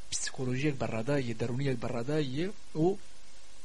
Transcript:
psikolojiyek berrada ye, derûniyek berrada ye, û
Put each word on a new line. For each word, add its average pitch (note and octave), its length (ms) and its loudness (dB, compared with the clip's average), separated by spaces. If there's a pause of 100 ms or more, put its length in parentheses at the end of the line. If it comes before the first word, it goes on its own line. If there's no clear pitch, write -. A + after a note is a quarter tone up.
(100)
psikolojiyek C3 720 0
berrada A2+ 380 2
ye, A#2+ 220 0
derûniyek B2+ 420 0
berrada B2 360 0
ye, D3 320 0 (240)
û F3 220 4 (680)